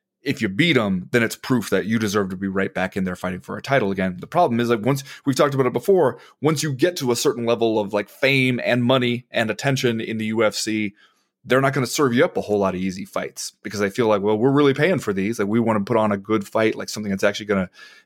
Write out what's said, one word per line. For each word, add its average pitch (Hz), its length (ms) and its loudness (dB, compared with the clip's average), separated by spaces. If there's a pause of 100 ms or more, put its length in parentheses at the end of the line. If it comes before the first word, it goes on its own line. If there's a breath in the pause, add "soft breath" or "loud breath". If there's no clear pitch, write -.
(220)
if - 220 -4
you 104 60 0
beat 143 280 2
'em, 95 360 -2
then 117 100 4
it's 113 120 -2
proof - 360 -2
that 92 160 0
you 113 100 0
deserve 104 320 0
to 95 60 -8
be 98 120 -4
right 98 280 -2
back 92 200 -4
in 95 100 -2
there 90 100 -4
fighting 92 260 -8
for - 160 -10
a 98 60 -12
title 127 260 0
again. 92 300 -2
The - 80 -14
problem 151 320 2
is, 120 100 0
like, 110 160 2
once, 139 180 0 (220 loud breath)
we've 135 100 0
talked 143 200 2
about 135 100 2
it 120 80 -2
before, 147 460 2 (240 loud breath)
once 151 180 2
you 151 120 -4
get 175 240 0
to 123 140 -2
a 117 40 2
certain 117 320 0
level 113 320 2
of, 101 120 -4
like, 104 160 -2
fame 131 560 0
and 120 200 0
money 123 480 0
and 113 180 0
attention 127 500 0
in 110 200 -6
the 110 60 -4
U 110 180 0
F 104 100 2
C, 107 400 -4 (520 soft breath)
they're 131 160 2
not 135 100 2
gonna 135 160 0
serve 131 260 0
you 131 100 4
up 180 120 -2
a - 60 -2
whole 104 180 0
lot 95 160 0
of 92 60 -4
easy 95 240 -4
fights - 480 -10 (100)
because 101 160 -8
they 101 100 2
feel 113 180 0
like, 104 140 2
"Well, 107 160 2
we're 131 140 4
really 143 220 4
paying 156 260 2
for 104 140 -4
these. 98 260 -2
Like, 101 80 0
we 113 140 2
wanna 110 180 2
put 101 160 -2
on 107 160 2
a 101 60 -2
good 101 280 -2
fight, 110 300 0
like, - 140 -12
something 107 200 -8
that's 98 140 -4
actually 104 220 0
gonna 98 240 0 (360 loud breath)